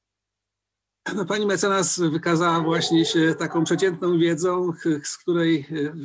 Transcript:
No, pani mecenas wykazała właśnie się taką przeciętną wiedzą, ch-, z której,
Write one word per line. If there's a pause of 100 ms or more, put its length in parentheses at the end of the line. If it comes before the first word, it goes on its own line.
(1160)
No,
pani
mecenas
wykazała
właśnie
się
taką
przeciętną
wiedzą,
ch-,
z
której, (380)